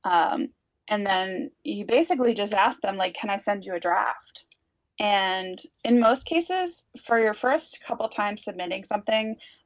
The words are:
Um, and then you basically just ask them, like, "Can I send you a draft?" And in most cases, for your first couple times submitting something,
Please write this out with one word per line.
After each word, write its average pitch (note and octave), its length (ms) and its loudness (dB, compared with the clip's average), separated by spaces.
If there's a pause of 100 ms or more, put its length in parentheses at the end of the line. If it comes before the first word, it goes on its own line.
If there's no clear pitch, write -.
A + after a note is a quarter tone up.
Um, F3 440 2 (400)
and G#3 180 0
then F#3+ 440 -2 (140)
you G3+ 200 -6
basically B3 500 4
just G#3 200 -2
ask G#3+ 260 2
them, G3 160 -4
like, F#3 180 -2
"Can G#3 160 -6
I G3 60 -2
send G3+ 280 -4
you F#3+ 100 -6
a E3+ 60 -4
draft?" - 640 -2 (560)
And F#3+ 600 0 (240)
in A#3+ 160 6
most A#3 260 4
cases, F4 600 -2 (180)
for A#3 160 2
your A3 120 4
first - 520 -2
couple A3 240 -4
times G#3 340 -4
submitting F3+ 400 -6
something, A3 540 -2 (300)